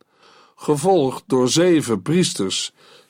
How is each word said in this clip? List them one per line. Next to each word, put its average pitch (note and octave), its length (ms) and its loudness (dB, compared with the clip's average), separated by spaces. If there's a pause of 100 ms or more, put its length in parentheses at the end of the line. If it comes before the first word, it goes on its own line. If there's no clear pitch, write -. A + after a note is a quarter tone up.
(560)
gevolgd D3+ 680 0
door B2+ 220 2
zeven C3+ 540 2
priesters E3 680 -2 (380)